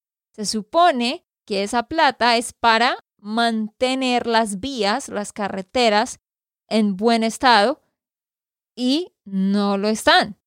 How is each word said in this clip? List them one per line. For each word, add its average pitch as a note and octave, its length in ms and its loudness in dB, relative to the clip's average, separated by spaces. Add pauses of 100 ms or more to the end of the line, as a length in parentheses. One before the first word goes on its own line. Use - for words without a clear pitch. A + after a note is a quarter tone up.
(340)
se G#3+ 120 -8
supone C4+ 760 0 (220)
que G3 160 -4
esa A#3 220 -2
plata B3+ 520 0
es A#3 160 -4
para A#3 460 2 (220)
mantener A#3 1040 -2
las A3 340 0
vías, A#3+ 480 -4
las G3+ 240 -10
carreteras G#3 840 -2 (500)
en G#3 280 0
buen A3+ 260 2
estado, A3+ 580 2 (960)
y C4+ 360 -2 (120)
no G3 540 0
lo G3+ 100 -2
están. A3 580 2